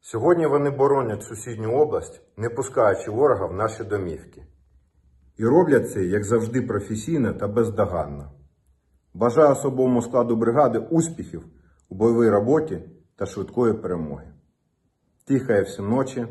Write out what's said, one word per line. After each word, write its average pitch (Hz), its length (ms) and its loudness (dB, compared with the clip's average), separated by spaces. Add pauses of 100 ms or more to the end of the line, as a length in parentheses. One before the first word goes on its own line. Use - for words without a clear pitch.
Сьогодні 160 460 2
вони 143 220 2
боронять 135 540 0
сусідню 110 500 -8
область, 131 480 -2 (160)
не 113 120 -6
пускаючи 110 640 0
ворога 117 340 2
в 85 80 -6
наші 107 300 -4
домівки. 95 640 -8 (920)
І 110 80 -2
роблять 143 460 4
це, 98 120 -4
як 98 200 -2
завжди, 110 380 0
професійно 110 720 -4
та 104 140 -6
бездоганно. 87 840 -2 (840)
Бажаю 120 380 4
особовому 127 500 2
складу 117 340 0
бригади 113 440 2
успіхів - 680 -4 (440)
у 95 60 -12
бойовій 117 340 4
роботі 107 600 0 (260)
та 98 100 -6
швидкої 107 480 -2
перемоги. 80 600 -8 (920)
Тихої 113 380 2
всім 98 260 -6
ночі. 123 420 -2